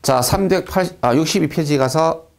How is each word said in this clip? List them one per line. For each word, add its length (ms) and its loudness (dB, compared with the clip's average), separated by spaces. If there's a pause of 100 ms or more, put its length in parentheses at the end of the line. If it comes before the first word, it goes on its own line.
자, 180 2
삼백팔십, 800 -2
아, 140 2
육십이 340 0
페이지 300 -2
가서 480 0 (120)